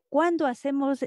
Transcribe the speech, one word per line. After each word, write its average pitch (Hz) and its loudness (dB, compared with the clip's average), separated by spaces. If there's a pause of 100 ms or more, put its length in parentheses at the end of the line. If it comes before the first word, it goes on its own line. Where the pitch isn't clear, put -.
cuándo 320 2
hacemos 277 -2